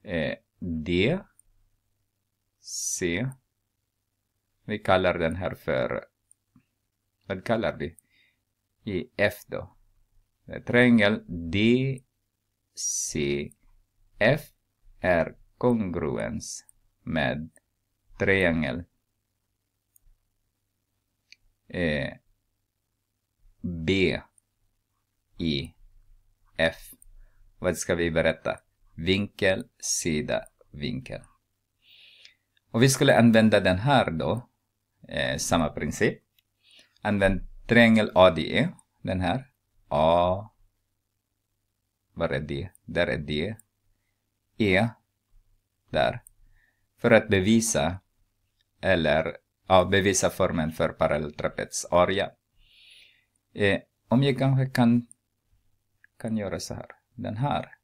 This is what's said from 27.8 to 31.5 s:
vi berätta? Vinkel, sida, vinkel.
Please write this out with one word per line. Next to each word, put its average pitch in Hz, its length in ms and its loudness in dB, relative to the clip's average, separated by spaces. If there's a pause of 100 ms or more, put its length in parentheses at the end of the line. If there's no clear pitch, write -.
vi 85 160 -2
berätta? 80 480 -2 (360)
Vinkel, 95 800 -2
sida, 76 680 -4 (260)
vinkel. 65 500 -10 (1500)